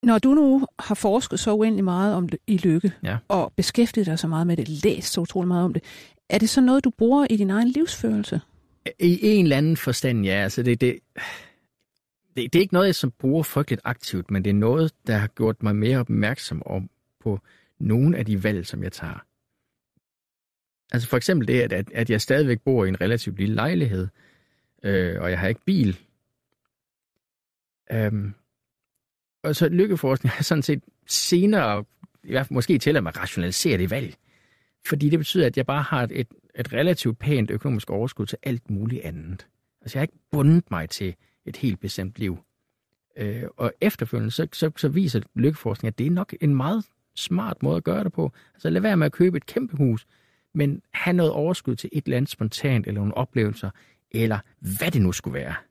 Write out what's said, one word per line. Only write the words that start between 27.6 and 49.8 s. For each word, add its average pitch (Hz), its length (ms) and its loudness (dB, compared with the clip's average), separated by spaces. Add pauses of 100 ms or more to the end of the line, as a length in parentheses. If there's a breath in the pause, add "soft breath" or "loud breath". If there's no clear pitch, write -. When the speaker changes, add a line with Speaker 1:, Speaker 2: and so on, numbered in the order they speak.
Speaker 2:
Øhm, 104 420 -2 (1080)
og 156 140 -2
så 165 120 2
lykkeforskning 175 640 2
har - 100 -4
sådan 151 200 0
set 135 200 -2 (240)
senere, 175 800 0 (400)
i - 60 -14
hvert 131 160 -2
fald - 80 -10
måske 123 240 2
tilladt 156 240 2
mig 82 80 -4
at - 100 -12
rationalisere 90 580 -2
det 90 120 0
valg. 92 240 -6 (720)
Fordi 147 220 0
det 165 100 4
betyder, 156 280 0
at 120 100 0
jeg 127 100 -2
bare 143 160 -2
har 127 280 -2
et, - 180 -6 (260)
et 117 180 -8
relativt 123 460 0
pænt 131 320 0
økonomisk 110 400 -4
overskud 104 360 -4
til - 160 -10
alt 120 280 -6
muligt 110 320 -4
andet. 82 440 -12 (340)
Altså - 180 -8
jeg - 20 -2
har 147 40 0
ikke - 140 -10 (140)
bundet 151 380 4
mig 82 180 -4
til 92 260 -6 (320)
et - 100 -12
helt 107 240 -4
bestemt 98 380 -8
liv. 95 200 -6 (800)
Øh, 107 260 -8 (140)
og - 240 -4
efterfølgende, 113 500 -2
så, 165 220 -4
så, 160 240 -2
så 156 120 0
viser 143 320 0 (140)
lykkeforskning, 117 540 -2
at 107 100 -8
det 120 80 -2
er 156 40 0
nok 175 300 -2
en 147 140 2
meget 170 300 -2 (320)
smart - 460 -4
måde 156 140 0
at 170 80 -4
gøre - 200 -2
det 180 80 -4
på. 156 200 -2 (220 soft breath)
Altså - 160 -4
lad 180 100 2
være 202 160 2
med 156 100 4
at 147 60 -2
købe 180 240 2
et 139 100 -8
kæmpe 240 300 -6
hus, 127 300 0 (480)